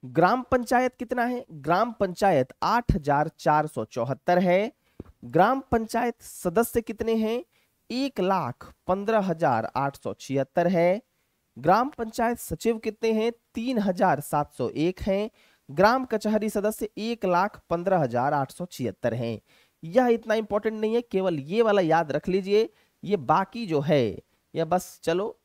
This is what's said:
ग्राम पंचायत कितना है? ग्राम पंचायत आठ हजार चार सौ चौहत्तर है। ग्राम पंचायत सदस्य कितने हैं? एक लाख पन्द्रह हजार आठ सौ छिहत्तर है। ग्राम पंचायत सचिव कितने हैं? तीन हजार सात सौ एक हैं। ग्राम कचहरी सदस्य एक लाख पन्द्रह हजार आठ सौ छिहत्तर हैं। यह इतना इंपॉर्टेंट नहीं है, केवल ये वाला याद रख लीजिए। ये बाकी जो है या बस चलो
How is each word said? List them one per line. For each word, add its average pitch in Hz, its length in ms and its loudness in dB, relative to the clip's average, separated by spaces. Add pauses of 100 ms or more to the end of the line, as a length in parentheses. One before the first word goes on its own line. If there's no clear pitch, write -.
ग्राम 170 360 2
पंचायत 247 540 0
कितना 247 300 -4
है? 247 260 -6
ग्राम 170 400 0
पंचायत 180 600 0 (100)
आठ 220 320 2
हजार 143 320 2
चार 151 400 2
सौ 113 180 -6
चौहत्तर 135 540 0
है। 190 320 2 (540)
ग्राम 196 460 4
पंचायत 233 500 -2
सदस्य 220 600 -2
कितने 226 340 -4
हैं? 220 300 -2 (460)
एक 254 280 -4
लाख 180 540 -2 (140)
पन्द्रह 202 320 0
हजार 160 560 0
आठ 139 220 -2
सौ 104 160 -8
छिहत्तर 135 540 -2
है। 180 340 2 (560)
ग्राम 190 320 2
पंचायत 233 480 -4
सचिव 220 400 -4
कितने 226 340 -4
हैं? 220 200 0 (220)
तीन 240 240 -4
हजार 185 420 2
सात 147 340 -4
सौ 123 160 -4
एक 165 320 -2
हैं। 208 280 -2 (420)
ग्राम 220 340 2
कचहरी 214 440 -2
सदस्य 214 480 -4
एक 220 280 -6
लाख 185 440 0
पन्द्रह 175 280 0
हजार 131 360 0
आठ 139 180 -2
सौ - 140 -10
छिहत्तर 113 480 -4
हैं। 117 280 -6 (420)
यह 202 240 0
इतना 226 260 0
इंपॉर्टेंट 220 480 -4
नहीं 220 140 -2
है, 240 60 0
केवल 190 380 -2
ये 165 220 -2
वाला 208 200 4
याद 160 300 2
रख 151 160 -2
लीजिए। 202 460 0 (300)
ये 196 140 -2
बाकी 175 480 0
जो 160 140 0
है 135 540 0 (220)
या 160 120 -2
बस 175 380 -4
चलो 180 420 -2